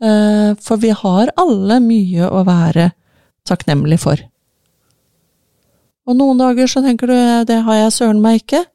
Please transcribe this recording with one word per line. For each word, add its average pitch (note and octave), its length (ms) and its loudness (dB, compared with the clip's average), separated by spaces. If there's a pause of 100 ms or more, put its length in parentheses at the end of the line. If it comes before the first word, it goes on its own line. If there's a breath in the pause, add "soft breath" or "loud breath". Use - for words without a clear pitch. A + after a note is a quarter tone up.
Eh, G#3 540 2
for A3 220 -4
vi A3 120 0
har G3+ 460 0
alle A#3 440 0
mye F#3+ 500 0
å F#3 160 0
være E3+ 460 0 (540)
takknemlig D3+ 540 -2
for. D3 180 -2 (1900)
Og B3 100 0
noen C4+ 220 2
dager B3+ 260 0
så C4 160 -2
tenker B3 260 -2
du: B3+ 60 0
«Ja, A#3+ 300 2
det A3+ 200 -2
har A3 120 0
jeg A3 180 2
søren G#3+ 280 0
meg A3+ 200 2
ikke.» F4 340 -4